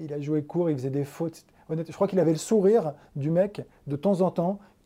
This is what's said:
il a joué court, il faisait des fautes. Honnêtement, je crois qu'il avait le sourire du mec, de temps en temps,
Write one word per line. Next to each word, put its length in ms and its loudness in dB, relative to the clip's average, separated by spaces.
il 100 -10
a 80 -6
joué 220 -2
court, 260 -2
il 80 0
faisait 120 -4
des 160 -2
fautes. 400 -8
Honnêtement, 220 -6
je 40 -14
crois 120 2
qu'il 120 2
avait 120 4
le 60 2
sourire 560 2
du 140 -2
mec, 320 0
de 80 -4
temps 260 0
en 100 2
temps, 280 -2